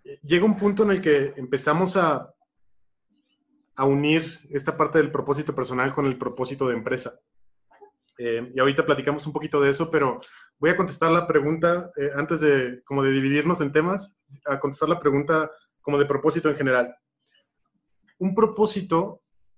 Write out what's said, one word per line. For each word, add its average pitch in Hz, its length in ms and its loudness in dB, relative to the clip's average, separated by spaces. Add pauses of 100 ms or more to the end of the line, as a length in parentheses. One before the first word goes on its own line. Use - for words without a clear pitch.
(220)
llega 170 240 2
un 220 100 4
punto 202 280 0
en 208 80 4
el 190 100 0
que 143 360 2
empezamos 151 600 -2
a, 156 320 0 (1500)
a 135 100 -2
unir 147 380 2 (280)
esta 143 260 -4
parte 156 220 2
del 143 120 2
propósito 139 440 -4
personal 127 400 -4
con 143 100 -2
el 127 140 -2
propósito 131 480 -4
de 120 80 0
empresa. 117 440 -6 (1000)
Em, 120 340 -4
y 131 60 -4
ahorita 139 260 2
platicamos 143 400 -2
un 151 80 -8
poquito 151 260 -2
de 139 120 4
eso, 165 180 -2
pero 139 300 0 (400)
voy 156 100 2
a 175 60 2
contestar 165 340 0
la 170 160 2
pregunta, 165 720 0
eh, 143 180 -2
antes 156 260 -2
de, 131 420 2
como 139 180 -2
de 135 100 2
dividirnos 143 500 2
en 139 100 -2
temas, 180 480 0 (260)
a 147 140 -2
contestar 147 300 -4
la 170 100 0
pregunta 151 500 0 (320)
como 143 160 -2
de 143 80 4
propósito 147 440 0
en 143 60 0
general. 127 400 0 (1200)
Un 190 160 -2
propósito, 208 880 0 (340)